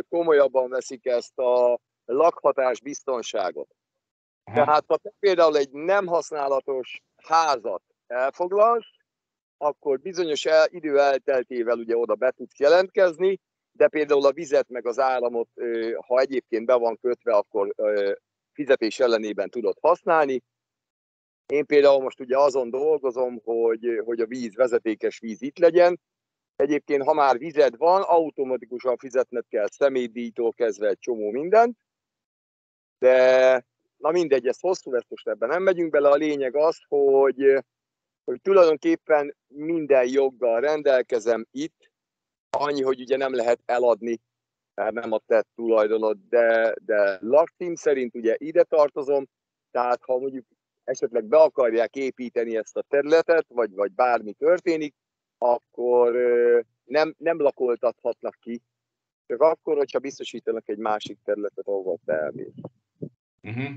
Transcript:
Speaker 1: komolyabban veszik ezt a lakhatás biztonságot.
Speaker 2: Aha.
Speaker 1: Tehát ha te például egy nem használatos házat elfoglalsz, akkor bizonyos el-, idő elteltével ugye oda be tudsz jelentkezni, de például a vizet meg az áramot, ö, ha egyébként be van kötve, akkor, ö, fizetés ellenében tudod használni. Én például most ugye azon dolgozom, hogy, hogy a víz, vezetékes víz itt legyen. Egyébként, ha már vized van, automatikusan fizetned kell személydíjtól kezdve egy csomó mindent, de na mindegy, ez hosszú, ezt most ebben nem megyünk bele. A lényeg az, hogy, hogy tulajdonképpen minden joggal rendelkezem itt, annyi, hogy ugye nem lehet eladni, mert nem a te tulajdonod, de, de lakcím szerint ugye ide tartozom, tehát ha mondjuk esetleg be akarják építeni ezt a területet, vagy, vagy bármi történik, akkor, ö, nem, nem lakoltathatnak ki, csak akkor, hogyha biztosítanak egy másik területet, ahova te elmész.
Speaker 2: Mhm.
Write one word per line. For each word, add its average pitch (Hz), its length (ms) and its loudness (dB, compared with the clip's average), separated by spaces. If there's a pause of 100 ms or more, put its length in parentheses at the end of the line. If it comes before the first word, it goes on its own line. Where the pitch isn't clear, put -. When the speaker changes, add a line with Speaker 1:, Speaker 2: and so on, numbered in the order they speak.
Speaker 1:
komolyabban 143 600 2
veszik 127 360 -10
ezt 120 340 -4
a 123 400 2 (260)
lakhatás 131 760 0
biztonságot. 107 880 -8 (760)
Speaker 2:
Aha. 143 220 0
Speaker 1:
Tehát 151 220 2
ha 160 100 0
te 208 220 -16
például 170 380 4
egy 143 140 -2
nem 180 340 -2
használatos 139 960 -6 (220)
házat 135 580 -2 (260)
elfoglalsz, 180 840 0 (640)
akkor 143 420 -4
bizonyos 165 460 -6
el-, 156 240 4
idő 151 300 -2
elteltével 127 800 0
ugye 117 200 -2
oda 110 180 0
be 127 160 0
tudsz - 280 -16
jelentkezni, 185 800 2 (380)
de 147 100 4
például 147 380 0
a 139 60 4
vizet 139 380 -2
meg 120 160 -10
az 117 140 -4
áramot, 120 540 -2
ö, 117 380 -6 (160)
ha 123 120 2
egyébként 127 460 -2
be 127 100 2
van 117 260 -2
kötve, 117 340 -2
akkor, 101 400 -2
ö, 104 360 -2 (420)
fizetés 127 460 0
ellenében 107 500 0
tudod 120 320 -4
használni. 156 600 0 (1040)
Én 143 200 -2
például 143 360 4
most 127 180 -6
ugye 131 180 -4
azon 131 320 2
dolgozom, 127 760 -2
hogy, 117 640 -2
hogy 117 140 -6
a 113 60 -2
víz, 117 300 -10
vezetékes 113 640 -2
víz 110 220 -12
itt 143 160 -10
legyen. 175 420 4 (560)
Egyébként, 143 480 -2
ha 151 100 2
már 139 240 2
vized 135 400 2
van, 175 240 4
automatikusan 127 960 -2
fizetned 123 520 -4
kell 104 200 -2
személydíjtól 120 840 -2
kezdve 104 340 -4
egy 95 120 -2
csomó 110 320 -6
mindent, 208 460 0 (1200)
de 127 640 4 (320)
na 147 140 -2
mindegy, 143 360 0
ez 123 120 -2
hosszú, 175 340 -4
ezt 120 160 -4
most - 180 -14
ebben 110 220 -4
nem 175 140 -2
megyünk 175 280 0
bele. 143 180 4
A 143 60 6
lényeg 147 400 -2
az, 156 220 0 (100)
hogy, 135 760 4 (600)
hogy 123 180 -8
tulajdonképpen 160 920 2 (120)
minden 147 600 0
joggal 127 520 0
rendelkezem 127 920 0
itt, - 400 -12 (580)
annyi, 143 320 -4
hogy 131 180 -2
ugye 127 180 -2
nem 135 180 -4
lehet 120 300 0
eladni, 117 540 0 (540)
mert 104 200 -4
nem 117 180 -8
a 110 140 -2
te 110 180 2 (120)
tulajdonod, 110 640 0 (120)
de, 113 440 2 (120)
de 101 360 0
lakcím 160 540 -2
szerint 135 400 -2
ugye 113 220 -2
ide 160 260 0
tartozom, 143 640 -2 (440)
tehát 123 320 -2
ha 127 140 -4
mondjuk 131 280 -10 (380)
esetleg 120 400 -4
be 113 140 0
akarják 120 580 2
építeni 117 640 -6
ezt - 200 -8
a 104 120 -6
területet, 156 580 2
vagy, 117 260 -4
vagy 98 180 -4
bármi 113 420 -2
történik, 160 640 -2 (420)
akkor, 120 800 0
ö, 120 440 2 (240)
nem, 151 340 -2
nem 165 220 -4
lakoltathatnak 120 1040 -4
ki, 117 200 -12 (640)
csak 120 140 -8
akkor, 160 360 2
hogyha 139 220 -2
biztosítanak 120 680 -8
egy 107 80 -8
másik 107 460 -6
területet, 104 440 -6
ahova 95 380 -4
te 76 80 -4
elmész. 76 400 -6 (880)
Speaker 2:
Mhm. 120 360 -10